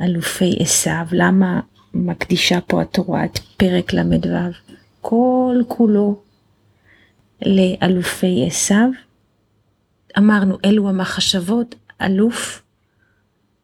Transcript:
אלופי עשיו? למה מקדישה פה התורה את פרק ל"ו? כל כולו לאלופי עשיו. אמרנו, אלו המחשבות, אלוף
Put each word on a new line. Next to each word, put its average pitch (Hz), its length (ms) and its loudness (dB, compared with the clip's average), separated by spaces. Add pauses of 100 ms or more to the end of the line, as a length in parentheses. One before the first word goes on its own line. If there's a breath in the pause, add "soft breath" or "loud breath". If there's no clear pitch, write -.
אלופי 175 580 -2
עשיו? 165 520 -2
למה 180 500 2 (320)
מקדישה 175 680 -2
פה - 200 0
התורה 165 440 -2
את - 140 -6 (180)
פרק 180 360 0
ל"ו? 170 80 0 (1000 loud breath)
כל 254 540 0 (120)
כולו 208 540 2 (1200 soft breath)
לאלופי 185 1000 0
עשיו. 208 420 2 (1300)
אמרנו, 202 480 2
אלו 202 240 2
המחשבות, 190 880 -2 (260)
אלוף 196 600 -2 (1000)